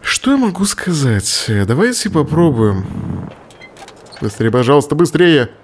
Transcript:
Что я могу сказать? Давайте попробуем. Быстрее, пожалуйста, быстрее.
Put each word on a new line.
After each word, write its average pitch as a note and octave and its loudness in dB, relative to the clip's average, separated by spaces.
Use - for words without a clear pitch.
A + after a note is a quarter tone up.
Что - -4
я C#4 2
могу G3 0
сказать? C3+ -2
Давайте G#3 0
попробуем. C#3+ 2
Быстрее, A2 -2
пожалуйста, C#3 2
быстрее. D#3 2